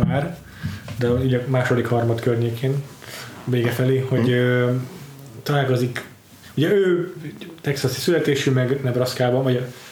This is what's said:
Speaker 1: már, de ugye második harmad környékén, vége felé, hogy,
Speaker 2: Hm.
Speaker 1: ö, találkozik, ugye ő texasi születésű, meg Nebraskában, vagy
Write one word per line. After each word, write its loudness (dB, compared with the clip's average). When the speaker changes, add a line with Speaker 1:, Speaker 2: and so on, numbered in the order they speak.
Speaker 1:
már, -2
de 2
ugye 2
második 2
harmad 0
környékén, 0
vége 0
felé, 2
hogy, 2
Speaker 2:
Hm. 4
Speaker 1:
ö, 4
találkozik, 0
ugye 2
ő 2
texasi -2
születésű, 2
meg 2
Nebraskában, 2
vagy 2